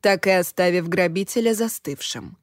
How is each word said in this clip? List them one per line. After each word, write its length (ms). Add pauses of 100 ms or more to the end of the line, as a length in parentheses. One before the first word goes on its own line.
так 260
и 40
оставив 580
грабителя 640
застывшим. 880